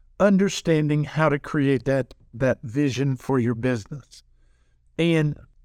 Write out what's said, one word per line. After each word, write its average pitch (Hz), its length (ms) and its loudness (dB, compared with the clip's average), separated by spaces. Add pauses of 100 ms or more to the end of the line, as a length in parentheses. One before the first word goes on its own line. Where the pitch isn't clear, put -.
(200)
understanding 170 840 2
how 151 280 0
to 147 100 0
create 139 460 0
that, 135 280 -2 (180)
that 123 300 0
vision 135 540 -2
for 135 240 -2
your 117 160 0
business. 123 680 -8 (800)
And 160 360 2 (280)